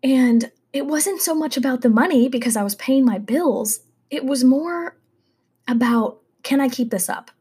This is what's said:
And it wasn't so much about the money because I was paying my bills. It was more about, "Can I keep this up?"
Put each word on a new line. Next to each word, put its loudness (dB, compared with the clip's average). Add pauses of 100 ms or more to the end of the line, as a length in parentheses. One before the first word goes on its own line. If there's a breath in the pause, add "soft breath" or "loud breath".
And 2 (220)
it -4
wasn't -4
so -2
much -2
about -2
the 4
money 4
because -2
I -2
was -4
paying 2
my 2
bills. -2 (300)
It -8
was -2
more 0 (720)
about, 0 (220)
"Can 0
I 2
keep -4
this -4
up?" -10